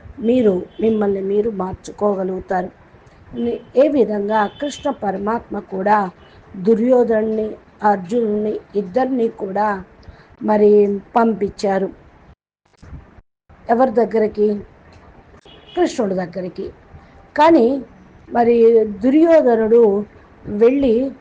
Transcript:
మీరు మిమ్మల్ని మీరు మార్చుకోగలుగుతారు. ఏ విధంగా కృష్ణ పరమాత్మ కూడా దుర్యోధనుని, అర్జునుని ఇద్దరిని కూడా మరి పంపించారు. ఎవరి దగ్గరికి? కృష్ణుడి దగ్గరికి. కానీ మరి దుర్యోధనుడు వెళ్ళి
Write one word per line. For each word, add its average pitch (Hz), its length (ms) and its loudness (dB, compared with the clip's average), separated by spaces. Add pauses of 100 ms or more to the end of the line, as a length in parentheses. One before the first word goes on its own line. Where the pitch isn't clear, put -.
(180)
మీరు 214 440 0 (180)
మిమ్మల్ని 208 400 0
మీరు 208 300 -2
మార్చుకోగలుగుతారు. 190 1200 -6 (1040)
ఏ 277 120 4
విధంగా 208 580 -2
కృష్ణ 277 440 -8
పరమాత్మ 208 680 -6
కూడా 196 520 -2 (460)
దుర్యోధనుని, 220 920 0 (320)
అర్జునుని 208 760 -2 (160)
ఇద్దరిని 226 520 -2
కూడా 202 560 -6 (580)
మరి 208 580 4 (160)
పంపించారు. 202 760 -2 (1800)
ఎవరి 247 200 2
దగ్గరికి? 214 680 -2 (1160)
కృష్ణుడి 233 380 -2
దగ్గరికి. 180 560 -8 (680)
కానీ 285 440 4 (500)
మరి 233 520 4
దుర్యోధనుడు 226 1200 4 (420)
వెళ్ళి 254 640 0 (100)